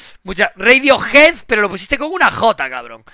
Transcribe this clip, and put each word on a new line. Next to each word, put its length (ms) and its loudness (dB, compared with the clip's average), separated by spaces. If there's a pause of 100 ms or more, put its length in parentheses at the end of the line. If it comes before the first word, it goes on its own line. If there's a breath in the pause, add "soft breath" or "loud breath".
(240 loud breath)
mucha, 340 -4
Radiohead, 760 2 (120)
pero 140 0
lo 80 0
pusiste 280 -6
con 140 -6
una 180 0
J, 400 -2
cabrón. 440 -14